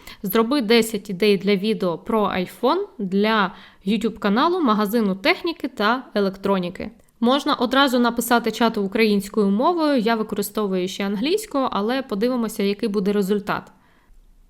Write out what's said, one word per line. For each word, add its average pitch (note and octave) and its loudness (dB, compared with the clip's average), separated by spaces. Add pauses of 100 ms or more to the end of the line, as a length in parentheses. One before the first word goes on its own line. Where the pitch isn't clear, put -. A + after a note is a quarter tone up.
(240)
«Зроби A3+ 0
десять A3 0
ідей G3+ 2
для G3 2
відео F#3 -2
про G#3+ 0
iPhone B3 -2 (120)
для G3+ 0 (320)
YouTube A3+ -2
каналу, C#4+ 2
магазину G#3+ 0
техніки D#4+ -2
та A3 0 (100)
електроніки». F#3+ -2 (280)
Можна C#4 2
одразу B3+ 2
написати A#3 2
чату A3+ 0
українською G3+ 2
мовою, D4 2
я A3+ 2
використовую G#3 -2
ще G3 -6
англійську, C4+ -2 (140)
але A#3 -2
подивимося, A3+ -2
який G3+ -2
буде G3+ 0
результат. G3 -2 (800)